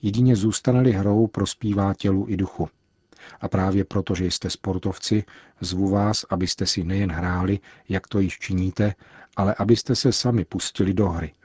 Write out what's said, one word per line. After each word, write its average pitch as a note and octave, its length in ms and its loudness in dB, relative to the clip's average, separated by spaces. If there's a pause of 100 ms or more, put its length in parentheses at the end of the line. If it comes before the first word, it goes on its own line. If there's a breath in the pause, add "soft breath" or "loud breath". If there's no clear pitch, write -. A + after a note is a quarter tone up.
Jedině A#2 340 4
zůstane-li B2 560 2
hrou, G2+ 360 2
prospívá G2+ 640 -2
tělu G2 340 0
i G2+ 100 -4
duchu. F2+ 320 -4 (720 loud breath)
A - 60 -6
právě F#2+ 360 2
proto, F#2+ 320 -2
že F2+ 100 -2
jste F2+ 240 -4
sportovci, G2 760 -2 (380 loud breath)
zvu F#2 280 -2
vás, G2+ 400 2
abyste F#2 360 -2
si F2+ 180 -2
nejen F#2+ 280 -2
hráli, F2+ 480 -2 (300 loud breath)
jak F#2+ 180 -4
to G#2 120 -2
již F#2+ 200 -2
činíte, F#2+ 540 -2 (420 loud breath)
ale G2 180 0
abyste A2+ 420 2
se B2+ 160 2
sami A#2 340 0
pustili - 480 -2
do G2 160 2
hry E2 240 -6 (120)